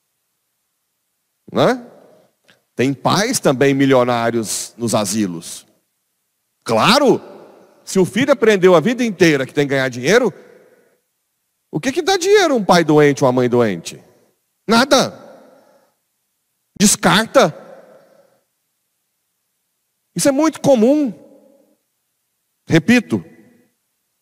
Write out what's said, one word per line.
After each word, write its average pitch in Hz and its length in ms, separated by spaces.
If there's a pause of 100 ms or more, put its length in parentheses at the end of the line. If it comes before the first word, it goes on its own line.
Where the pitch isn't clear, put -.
(1500)
Né? 226 400 (840)
Tem 131 180
pais 190 480
também 139 320
milionários 123 1040
nos 117 180
asilos. 98 720 (1000)
Claro, 160 580 (600)
se - 160
o 185 60
filho 269 280
aprendeu 202 420
a 160 60
vida 233 220
inteira 160 440
que - 80
tem 147 100
que 135 60
ganhar 131 180
dinheiro, 156 460 (1300)
o 151 120
que 262 120
que 330 80
dá 370 160
dinheiro 370 380
um 220 100
pai 175 200
doente 147 380
ou 139 40
uma 127 80
mãe 123 160
doente? 104 520 (640)
Nada. 233 560 (1600)
Descarta. 202 720 (2500)
Isso 185 140
é 277 40
muito 302 280
comum. 269 520 (1500)
Repito. 156 560 (1000)